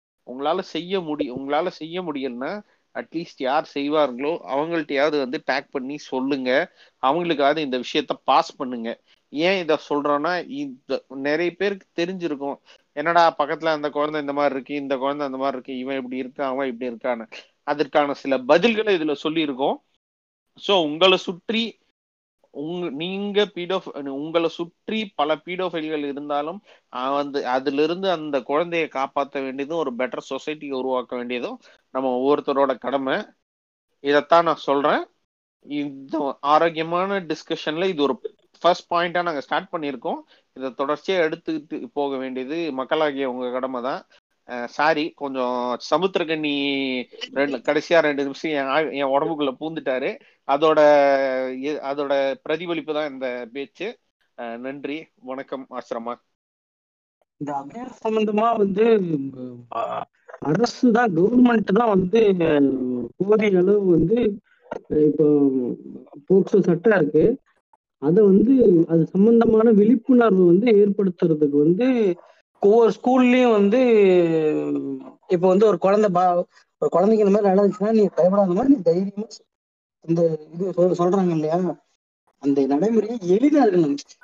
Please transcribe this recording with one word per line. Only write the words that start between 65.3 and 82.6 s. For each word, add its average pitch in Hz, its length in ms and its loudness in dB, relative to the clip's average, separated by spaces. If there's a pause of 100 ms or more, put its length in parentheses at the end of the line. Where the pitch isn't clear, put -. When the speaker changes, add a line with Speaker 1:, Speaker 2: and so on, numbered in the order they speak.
Speaker 2:
போக்சோ 190 360 4
சட்டம் 180 360 2
இருக்கு, 156 280 2 (800)
அதை 175 220 4
வந்து 208 640 6
அது 165 180 2
சம்பந்தமான 226 640 4
விழிப்புணர்வு 220 760 4
வந்து 180 260 6
ஏற்படுத்துறதுக்கு 180 880 2
வந்து 180 280 4 (760)
ஒவ்வொரு 220 280 6
ஸ்கூல்லயும் 247 640 4
வந்து, 202 280 4 (1500)
இப்போ 180 200 2
வந்து 196 180 4
ஒரு 190 120 4
குழந்தை 208 320 2
பா-, 180 340 2 (380)
ஒரு 151 80 0
குழந்தைக்கு 214 340 4
இந்த 196 80 4
மாதிரி 208 180 2
நடந்துச்சுன்னா 196 420 2
நீ 214 120 4 (100)
பயப்படாத 185 380 4
மாதிரி 262 220 4
நீ 226 80 -2
தைரியமா 196 440 0
சொ-, - 180 -20 (600)
இந்த 165 340 0 (140)
இது 175 200 -6
சொல்-, 175 260 2
சொல்றாங்க 180 320 2
இல்லையா, 156 280 0 (840)
அந்த 139 240 2